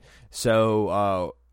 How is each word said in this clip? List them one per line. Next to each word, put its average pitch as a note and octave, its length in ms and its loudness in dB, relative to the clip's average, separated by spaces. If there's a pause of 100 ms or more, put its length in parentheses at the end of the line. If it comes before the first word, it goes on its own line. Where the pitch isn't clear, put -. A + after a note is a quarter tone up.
(300)
So, A2 580 0
uh, F#2+ 420 -2 (220)